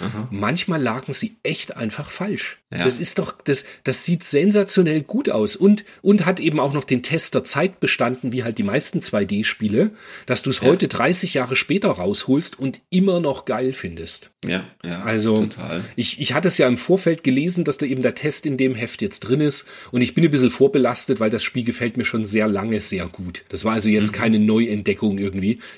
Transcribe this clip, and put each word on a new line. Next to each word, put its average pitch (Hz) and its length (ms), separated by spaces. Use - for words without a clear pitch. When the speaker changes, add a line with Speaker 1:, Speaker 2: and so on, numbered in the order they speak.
Speaker 1:
Aha. 107 300
Speaker 2:
manchmal 139 520
lagen 123 300
sie - 300
echt - 340
einfach 117 340
falsch. - 480
Speaker 1:
Ja. - 120
Speaker 2:
Das - 140
ist - 200
doch, 160 140
das, 139 200
das - 200
sieht 175 200
sensationell 180 800
gut - 280
aus 214 260
und, 208 280
und 190 240
hat 185 140
eben 156 180
auch 139 140
noch 143 120
den 123 180
Test - 320
der 135 100
Zeit 175 360
bestanden, 127 520
wie 123 120
halt 113 140
die 107 40
meisten 101 380
zwei 101 240
D 104 200
Spiele, 113 480
dass 123 160
du's 135 180
Speaker 1:
Ja. 123 80
Speaker 2:
heute 165 200
dreißig 147 460
Jahre 127 220
später 165 340
rausholst 104 680
und 131 220
immer 185 300
noch 143 240
geil 131 280
findest. 85 600
Speaker 1:
Ja, 90 180
ja, 87 200
Speaker 2:
Also, 110 440
Speaker 1:
total. 90 380
Speaker 2:
ich, - 240
ich 127 140
hatte 170 140
es - 100
ja 147 80
im 123 120
Vorfeld 170 460
gelesen, 156 400
dass 147 140
da 147 80
eben 131 160
der 120 120
Test - 300
in 143 140
dem 131 160
Heft 113 280
jetzt 202 180
drin 131 200
ist 147 240
und 123 80
ich 120 140
bin 165 100
ein 156 60
bisschen 127 200
vorbelastet, 131 680
weil 110 100
das 110 140
Spiel 123 200
gefällt 117 320
mir 120 80
schon 110 220
sehr 107 220
lange 104 320
sehr 92 260
gut. 87 440
Das 95 140
war 110 100
also 110 160
jetzt 107 220
Speaker 1:
Mhm. - 40
Speaker 2:
keine 110 240
Neuentdeckung 107 800
irgendwie. 98 420